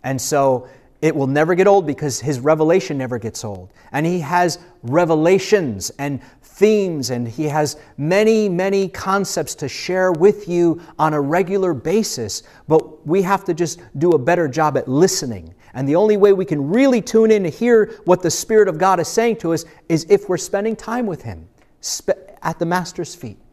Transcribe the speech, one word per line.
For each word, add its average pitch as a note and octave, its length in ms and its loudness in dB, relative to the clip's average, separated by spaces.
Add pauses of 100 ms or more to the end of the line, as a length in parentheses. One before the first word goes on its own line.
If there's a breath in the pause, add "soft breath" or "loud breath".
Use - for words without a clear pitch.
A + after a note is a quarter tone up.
And C3 140 -4
so C3+ 480 0 (320 loud breath)
it D#3 160 0
will C#3 100 -2
never D#3 280 2
get F#3+ 120 4
old G3+ 200 4
because C#3+ 340 -6
His C3+ 200 -4
revelation D#3 580 2
never B2+ 200 -6
gets G#2+ 240 -10
old. F#2+ 300 -12 (200 soft breath)
And C#3+ 120 -2
He F3 160 -2
has E3+ 380 0 (240 loud breath)
revelations D#3+ 1040 2 (100)
and C#3 220 -6 (220 loud breath)
themes, F#3+ 640 0
and A#2+ 180 -4
He A2+ 180 -6
has D3+ 340 -2 (180 loud breath)
many, G#3 540 2
many F#3+ 380 0
concepts F#3+ 680 -4
to D3 100 -8
share F#3 460 -2
with G3+ 340 2
you E3+ 360 0 (160 loud breath)
on D#3 160 0
a D3 60 0
regular F3+ 520 0
basis. C#3+ 680 -4 (260 soft breath)
But - 380 0
we F#3 160 2
have F#3+ 220 -2
to F3 100 -2
just E3 260 -4 (180 loud breath)
do E3+ 120 2
a D#3+ 80 4
better E3+ 280 0
job C#3+ 300 0
at B2+ 100 -2
listening. B2+ 680 -2 (180 soft breath)
And C3+ 160 -4
the D3 80 2
only G#3 220 4
way G3 160 6
we F#3 100 0
can D3 240 -2
really B3 320 4
tune A3 300 2
in G#3 140 2
to D#3+ 60 -2
hear A3+ 540 2
what F3+ 160 4
the E3+ 100 -2
Spirit G#3+ 380 2
of D#3+ 80 -4
God F#3 240 2
is D#3 80 -4
saying A3+ 280 0
to E3 180 -2
us D#3+ 100 -4 (240 loud breath)
is D#3+ 220 -2
if G3+ 180 2
we're F3+ 80 0
spending G#3 400 -4
time A#3 300 -6
with F3 160 -8
Him E2+ 260 -14 (320 soft breath)
spe-, - 300 -8 (320)
at E3 160 -6
the E3+ 80 -4
Master's - 480 -6
feet. G#2+ 240 -16 (140)